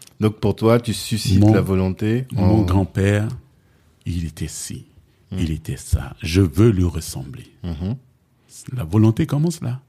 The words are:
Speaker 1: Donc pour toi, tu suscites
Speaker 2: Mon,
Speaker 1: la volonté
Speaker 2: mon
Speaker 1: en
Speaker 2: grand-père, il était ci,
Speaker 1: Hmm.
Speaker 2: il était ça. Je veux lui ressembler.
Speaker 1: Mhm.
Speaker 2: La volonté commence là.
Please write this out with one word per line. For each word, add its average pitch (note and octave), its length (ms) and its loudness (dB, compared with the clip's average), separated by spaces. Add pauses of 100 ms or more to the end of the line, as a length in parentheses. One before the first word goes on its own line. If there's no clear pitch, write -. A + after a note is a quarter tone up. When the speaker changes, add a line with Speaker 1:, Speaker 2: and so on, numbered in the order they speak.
(200)
Speaker 1:
Donc G#2+ 180 0
pour G2+ 180 0
toi, A#2 240 4
tu G#2+ 140 -4
suscites G2+ 460 0
Speaker 2:
Mon, G#2 120 8
Speaker 1:
la G2 80 4
volonté F#2+ 720 -2
Speaker 2:
mon G2+ 100 -2
Speaker 1:
en G#2+ 200 4
Speaker 2:
grand-père, G2 680 0 (800)
il E2+ 180 -4
était D#2 240 -8
ci, - 380 -14 (440)
Speaker 1:
Hmm. F#2+ 80 -8
Speaker 2:
il E2 120 -2
était D2+ 260 -8
ça. - 460 -6
Je E2+ 180 2
veux G2 300 4
lui F#2 140 2
ressembler. C#2 680 -8 (120)
Speaker 1:
Mhm. F2 340 -6 (800)
Speaker 2:
La A2+ 80 -6
volonté A2 420 2
commence D#3 360 -2
là. B2+ 260 -8